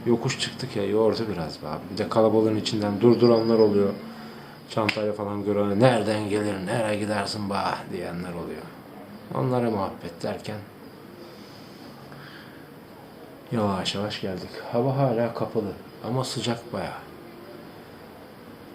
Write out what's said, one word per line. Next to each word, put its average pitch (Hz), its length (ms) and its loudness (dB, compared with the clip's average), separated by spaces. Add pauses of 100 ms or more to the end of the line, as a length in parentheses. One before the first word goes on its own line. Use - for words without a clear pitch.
yokuş 123 340 2
çıktık - 360 -6
ya, 101 100 0
yordu 107 480 4
biraz 80 300 -6
be 73 40 -6
abi. 76 140 -6 (120)
Bir 90 40 -6
de 98 120 0
kalabalığın 110 460 6
içinden 104 460 0
durduranlar 113 580 8
oluyor. 101 340 6 (760)
Çantayla 104 440 0
falan 101 320 -4
gören, 101 340 2
"Nereden 107 500 4
gelir, 101 360 0
nereye 107 340 0
gidersin 104 500 -2
be?" 98 60 -2 (360)
diyenler 87 420 -6
oluyor. 78 280 -8 (760)
Onlara 127 360 2
muhabbet - 520 -4
derken 107 340 -6 (3000)
yavaş 101 440 0
yavaş 104 260 -2
geldik. 92 280 -6 (220)
Hava 127 260 2
hala 120 360 2
kapalı 104 380 -2 (360)
ama 123 160 0
sıcak 117 500 -4
bayağı. 87 260 -6 (1800)